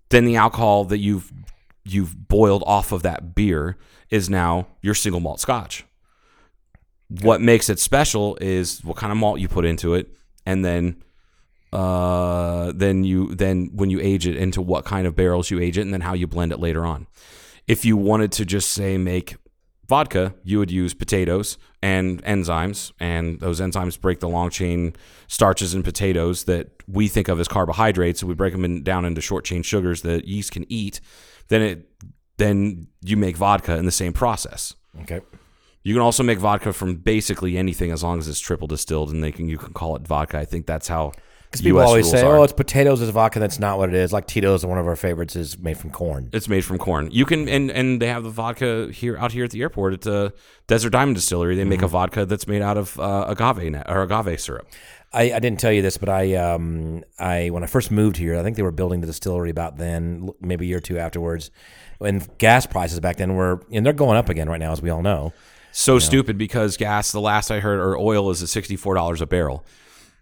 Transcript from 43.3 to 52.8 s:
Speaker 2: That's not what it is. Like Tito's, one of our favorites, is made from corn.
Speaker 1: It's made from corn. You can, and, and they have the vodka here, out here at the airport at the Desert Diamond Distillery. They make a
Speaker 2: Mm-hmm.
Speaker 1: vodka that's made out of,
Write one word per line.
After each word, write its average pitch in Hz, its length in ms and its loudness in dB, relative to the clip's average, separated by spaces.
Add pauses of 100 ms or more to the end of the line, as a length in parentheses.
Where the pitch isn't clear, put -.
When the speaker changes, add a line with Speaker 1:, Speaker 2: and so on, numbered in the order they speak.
Speaker 2:
That's 101 180 -2
not 101 200 0
what 95 100 2
it 90 80 -2
is. 92 160 2
Like 101 160 -2
Tito's, 95 360 2
one 92 140 -2
of 85 80 0
our 87 80 0
favorites, 85 400 -4
is 82 240 -8
made 82 200 -4
from 80 120 -12
corn. 71 420 -6
Speaker 1:
It's 110 160 -4
made 95 160 2
from 92 140 -4
corn. 78 320 -2
You 127 140 0
can, 156 240 -2
and, 139 240 0
and 127 280 0
they 117 60 0
have 120 160 -4
the 113 80 -10
vodka 113 600 -4
here, 120 240 -6
out 117 160 -4
here 123 140 -4
at 113 40 -6
the 110 120 -8
airport 98 320 -2
at 92 80 -10
the 101 300 -2 (360)
Desert 110 220 2
Diamond 127 260 2
Distillery. 87 400 0
They 98 80 0
make 95 160 2
a 95 60 2
Speaker 2:
Mm-hmm. 82 60 0
Speaker 1:
vodka 92 340 0
that's 98 200 -4
made 104 160 -2
out 101 140 0
of, 98 240 -6